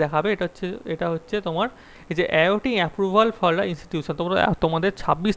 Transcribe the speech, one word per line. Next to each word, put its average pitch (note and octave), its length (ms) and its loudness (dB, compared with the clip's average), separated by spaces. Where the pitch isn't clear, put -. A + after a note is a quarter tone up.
দেখাবে, D3+ 300 0
এটা F3+ 100 -2
হচ্ছে, F3+ 220 -6
এটা F3 180 -4
হচ্ছে E3 280 -4
তোমার F3+ 280 -2
এই E3+ 80 -6
যে F3 60 2
awaiting G#3+ 320 2
approval G3 400 2
for F3+ 180 4
the G3+ 140 0
institution, D#3 480 -6
তোমরা, F3+ 240 2
আহ, F3+ 100 4
তোমাদের E3 320 2
ছাব্বিশ E3+ 400 0